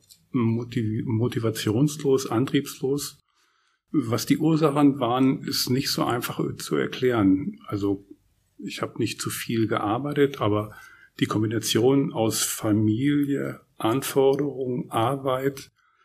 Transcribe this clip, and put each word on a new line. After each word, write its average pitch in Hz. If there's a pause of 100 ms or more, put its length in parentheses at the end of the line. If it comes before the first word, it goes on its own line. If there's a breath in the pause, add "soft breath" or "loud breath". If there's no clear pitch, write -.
(320)
motiv-, 117
motivationslos, 120
antriebslos. 135 (720)
Was 117
die -
Ursachen 147
waren, 127
ist -
nicht 127
so -
einfach - (160)
zu -
erklären. 107
Also 101 (520)
ich -
hab -
nicht -
zu -
viel 113
gearbeitet, 139
aber 107 (480 loud breath)
die -
Kombination 113
aus 110
Familie, 135 (160)
Anforderungen, 135
Arbeit, 135 (340)